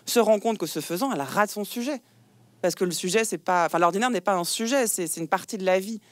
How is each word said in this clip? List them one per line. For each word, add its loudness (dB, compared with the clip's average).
se 4
rend 6
compte -2
que -4
ce -6
faisant, -2
elle -2
rate 2
son -6
sujet. -6
Parce 2
que -2
le 0
sujet, 0
c'est -6
pas, 2
enfin, 0
l'ordinaire 2
n'est -2
pas 0
un 0
sujet, 0
c'est, -2
c'est -6
une -6
partie -2
de -6
la 4
vie. -6